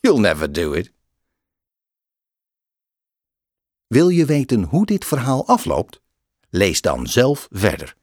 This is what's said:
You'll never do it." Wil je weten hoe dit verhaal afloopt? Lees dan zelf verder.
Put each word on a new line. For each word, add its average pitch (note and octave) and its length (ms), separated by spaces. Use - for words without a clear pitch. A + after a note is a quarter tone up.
You'll F#3 180
never D#2 320
do D2+ 220
it." F2 180
Wil D#3+ 220
je E3+ 160
weten C3 380
hoe E3+ 220
dit G3+ 200
verhaal C3 420
afloopt? - 540
Lees F#2 320
dan B1+ 260
zelf C3+ 440
verder. - 520